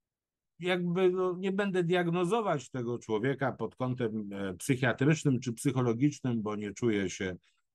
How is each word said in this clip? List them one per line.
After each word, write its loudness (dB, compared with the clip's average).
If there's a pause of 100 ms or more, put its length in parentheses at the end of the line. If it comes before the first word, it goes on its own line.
(580)
jakby, 2
no, 0
nie -2
będę 2
diagnozować 0
tego -4
człowieka 0
pod -6
kątem, -2
e, -4
psychiatrycznym 2
czy -4
psychologicznym, 0
bo -4
nie -6
czuję 2
się -4 (380)